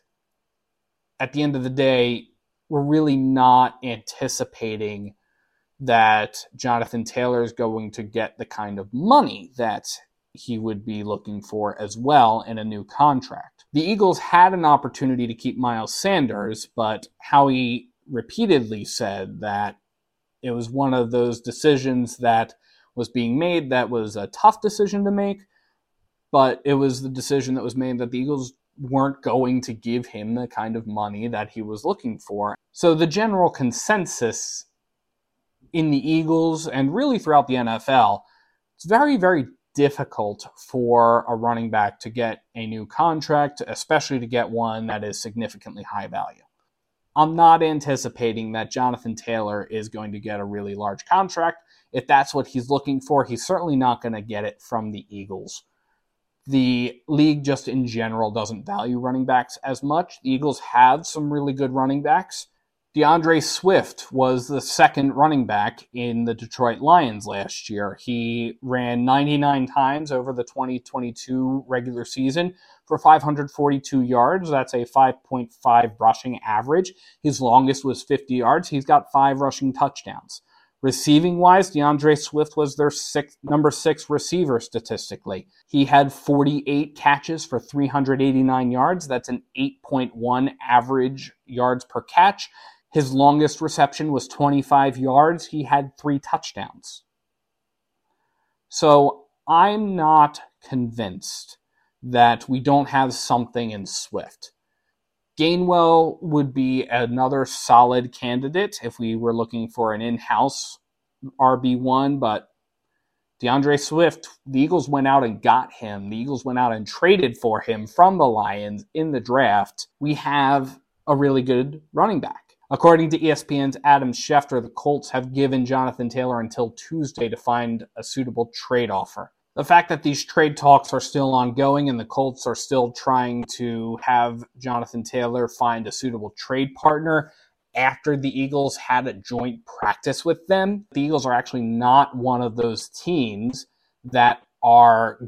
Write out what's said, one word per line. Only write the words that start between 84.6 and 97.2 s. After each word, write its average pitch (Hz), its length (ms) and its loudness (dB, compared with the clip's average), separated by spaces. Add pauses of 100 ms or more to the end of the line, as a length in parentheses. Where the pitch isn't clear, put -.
statistically. 98 880 -10 (180)
He 139 180 2
had 139 300 4
forty-eight 143 800 0
catches 147 480 0
for 123 160 -6
three 143 280 -4
hundred 139 340 0
eighty-nine 131 480 2
yards. 151 360 0
That's 123 220 -6
an 123 140 -8 (120)
eight 135 280 -6
point 127 340 -4
one 123 400 -2 (100)
average 127 640 0 (120)
yards 123 400 -2
per - 160 -8
catch. - 480 2 (440)
His 135 200 0
longest 143 480 4
reception 156 520 0
was 131 160 -4
twenty-five 139 680 2
yards. 143 500 2
He 151 180 -6
had 139 340 0
three 143 200 -2
touchdowns. - 840 -10 (1700)